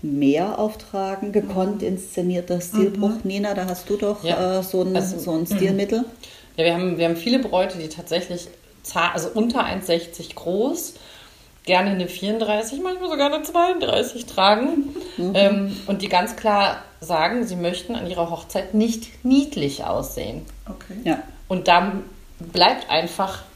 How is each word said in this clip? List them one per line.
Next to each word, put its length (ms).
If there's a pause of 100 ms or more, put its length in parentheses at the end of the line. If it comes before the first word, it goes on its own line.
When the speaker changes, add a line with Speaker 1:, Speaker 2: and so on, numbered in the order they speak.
Speaker 1:
mehr 560
auftragen. 720
Gekonnt 500
Speaker 2:
Mhm. 80
Speaker 1:
inszenierter 720
Stilbruch. 500
Speaker 2:
Mhm. 140
Speaker 1:
Nina, 300
da 140
hast 220
du 80
doch, 260
Speaker 3:
Ja. 360
Speaker 1:
äh, 40
so 180
ein, 140
Speaker 3:
Also, 240
Speaker 1:
so 120
ein 100
Speaker 3:
mhm. 40
Speaker 1:
Stilmittel. 600 (520)
Speaker 3:
Ja, 80
wir 80
haben, 240
wir 80
haben 100
viele 240
Bräute, 380
die 120
tatsächlich 580 (340)
za-, 320
also 200
unter 300
eins 240
sechzig 480
groß, 600 (680)
gerne 260
eine 180
vierunddreißig, 760
manchmal 260
sogar 240
eine 100
zweiunddreißig 840
tragen. 640 (280)
Speaker 1:
Mhm. 180
Speaker 3:
Ähm, 420 (100)
und 140
die 80
ganz 260
klar 480 (160)
sagen, 480
sie 80
möchten 400
an 140
ihrer 200
Hochzeit 440
nicht 500
niedlich 640
aussehen. 560 (280)
Speaker 2:
Okay. 260 (100)
Speaker 1:
Ja. 180 (240)
Speaker 3:
Und 220
dann 340 (360)
bleibt 500
einfach 540 (120)